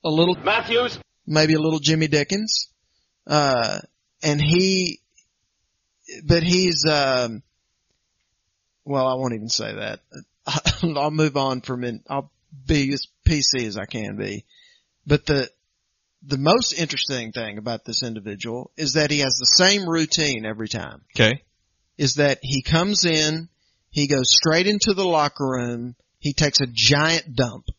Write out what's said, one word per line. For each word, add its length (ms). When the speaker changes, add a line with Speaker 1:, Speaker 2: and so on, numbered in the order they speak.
Speaker 1:
A 60
little 260
Speaker 2:
Matthews. 640
Speaker 1:
Maybe 280
a 60
little 200
Jimmy 280
Dickens. 600
Uh, 540
and 180
he, 600
but 200
he's, 460
um, 540
well, 220
I 80
won't 180
even 160
say 240
that. 260
<laughs> 380
I'll 280
move 240
on 260
from 220
it. 120
I'll 220
be 280
as 120
P 160
C 240
as 120
I 80
can 320
be. 280
But 200
the, 240
the 120
most 420
interesting 540
thing 240
about 260
this 200
individual 720
is 160
that 180
he 80
has 180
the 80
same 300
routine 580
every 240
time. 320
Speaker 3:
Okay. 280
Speaker 1:
Is 180
that 260
he 200
comes 440
in, 440
he 180
goes 260
straight 340
into 260
the 120
locker 400
room, 500
he 140
takes 280
a 100
giant 640
dump. 300